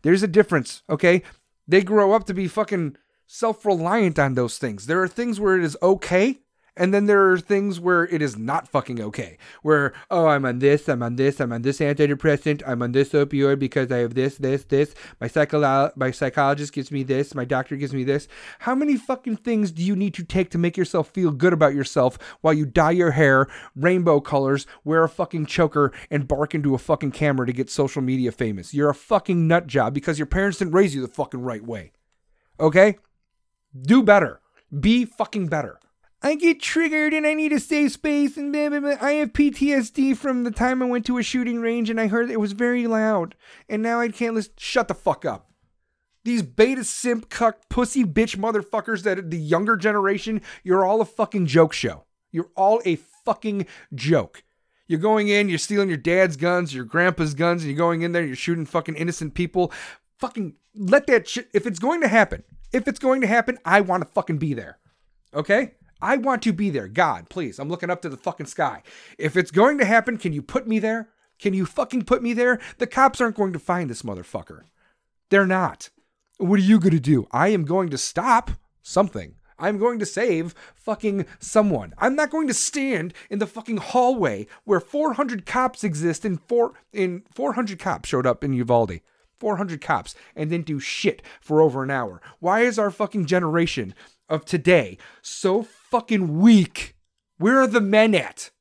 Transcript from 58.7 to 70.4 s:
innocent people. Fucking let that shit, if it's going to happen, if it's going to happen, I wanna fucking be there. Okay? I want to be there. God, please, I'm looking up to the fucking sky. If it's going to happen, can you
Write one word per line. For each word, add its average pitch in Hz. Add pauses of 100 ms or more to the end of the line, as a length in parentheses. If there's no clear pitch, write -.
innocent 165
people. 175 (460)
Fucking 220 (180)
let 214
that 240
shit, -
if 202
it's 180
going 302
to 262
happen, 214 (300)
if 262
it's -
going 262
to 220
happen, 233
I 185
wanna 185
fucking 170
be 147
there. 101 (540)
Okay? 202 (280)
I 262
want 247
to 220
be 196
there. 120
God, 110
please, 139
I'm 139
looking 175
up 180
to 165
the 131
fucking 160
sky. 131 (340)
If 156
it's 180
going 240
to 240
happen, 226
can 160
you 143